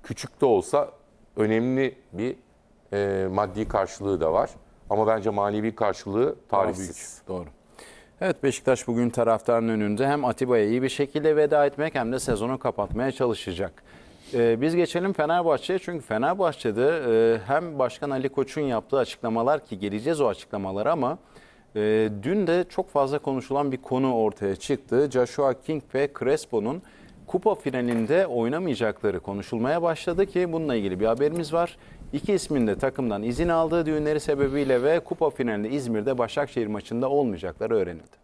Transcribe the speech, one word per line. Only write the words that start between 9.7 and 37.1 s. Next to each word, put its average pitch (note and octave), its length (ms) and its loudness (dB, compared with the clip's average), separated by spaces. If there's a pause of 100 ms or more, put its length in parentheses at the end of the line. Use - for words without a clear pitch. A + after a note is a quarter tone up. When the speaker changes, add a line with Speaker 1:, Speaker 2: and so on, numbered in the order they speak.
Speaker 2:
hem C#3+ 180 0
Atiba'ya A#2+ 400 2
iyi A#2+ 160 2
bir C3 80 0
şekilde D3+ 460 0
veda D3 300 6
etmek D3 300 -2
hem A#2+ 160 0
de B2+ 80 -2
sezonu A#2+ 400 -2
kapatmaya A#2 520 -2
çalışacak. G2 720 -2 (500)
Ee, A#2 280 4
biz D#3+ 140 0
geçelim F3 380 0
Fenerbahçe'ye. E3 680 0
Çünkü E3+ 260 -8
Fenerbahçe'de, C3 840 0
e, A#2 580 4
hem D3+ 340 -2
Başkan C3 300 -2
Ali C3 200 -2
Koç'un C3+ 320 -2
yaptığı C3+ 360 0
açıklamalar A#2+ 680 0
ki F#2+ 140 -10
geleceğiz A2 420 -2
o B2+ 60 4
açıklamalara G2+ 640 -2
ama, D3+ 260 0 (580)
e, G#2+ 340 2 (140)
dün F#3 240 0
de F3 220 2
çok - 200 -6
fazla C#3 300 0
konuşulan C3+ 520 -2
bir C3 100 -6
konu B2+ 340 0
ortaya G2+ 400 0
çıktı. C#3 560 0
Joshua B2+ 420 2
King D3+ 300 -6 (120)
ve C#3 140 2 (100)
Crespo'nun B2+ 640 0 (460)
kupa F#3 280 0
finalinde B2+ 720 0
oynamayacakları A#2 920 -2
konuşulmaya A#2 640 -2
başladı E3+ 440 0
ki F3+ 280 -2
bununla D#3 220 0
ilgili G2 240 -2
bir G#2+ 60 2
haberimiz D3 480 0
var. E3+ 240 -2 (360)
İki E3+ 200 -2
ismin C#3 340 0
de G2 100 0
takımdan A#2+ 460 -2
izin B2+ 260 0
aldığı E3 360 2
düğünleri D3+ 340 0
sebebiyle C#3 640 2
ve D#3+ 160 4
kupa E3 300 -2
finalinde A2 400 -2
İzmir'de B2 480 -2
Başakşehir A#2+ 500 -2
maçında A#2 420 -4
olmayacakları A2 680 -2